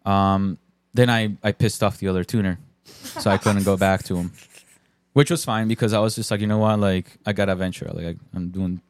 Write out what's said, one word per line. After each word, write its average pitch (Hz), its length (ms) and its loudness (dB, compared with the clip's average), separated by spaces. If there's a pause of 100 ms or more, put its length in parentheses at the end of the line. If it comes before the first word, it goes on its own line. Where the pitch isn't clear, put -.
Um, 98 520 2 (360)
then 123 160 4
I, 110 340 0
I 107 80 2
pissed - 320 0
off 101 160 0
the 98 80 -4
other 92 160 0
tuner, 95 360 -2 (240)
so - 460 -6
I 98 80 4
couldn't 101 260 2
go 98 140 2
back 95 260 2
to 95 140 -4
him, 87 140 -4 (840)
which 143 160 4
was 170 160 -2
fine 110 220 -2
because 110 260 0
I 110 60 4
was 110 160 0
just 113 160 -6
like, 107 100 -2
"You 107 60 -2
know 107 100 0
what? 107 220 2
Like, 95 460 -2
I 104 80 -2
gotta 95 220 0
venture. 92 380 -6
Like, 85 120 -8
I, 85 100 -8 (200)
I'm 90 140 -6
doing 90 400 -6